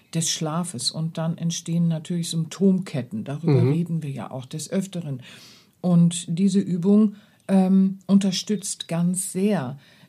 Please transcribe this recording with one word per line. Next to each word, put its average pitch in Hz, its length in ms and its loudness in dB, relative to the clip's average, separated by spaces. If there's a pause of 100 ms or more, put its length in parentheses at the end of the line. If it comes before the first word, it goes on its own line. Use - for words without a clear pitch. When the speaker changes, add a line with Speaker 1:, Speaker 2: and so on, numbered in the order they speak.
(140)
Speaker 1:
des 160 160 -2
Schlafes 165 600 -6
und 160 280 -4
dann 165 200 -2
entstehen 170 480 -2
natürlich 165 440 -4
Symptomketten. 160 920 -2
Darüber 147 380 2
Speaker 2:
Mhm. 127 100 4
Speaker 1:
reden 165 300 -2
wir 143 80 -8
ja 117 200 -10
auch 127 160 -12
des 151 240 -10
Öfteren. 165 520 -6 (580)
Und 170 480 4
diese 190 320 2
Übung, 202 540 4 (320)
ähm, 190 600 4
unterstützt 196 840 0
ganz 175 440 -2
sehr, 175 460 0 (300)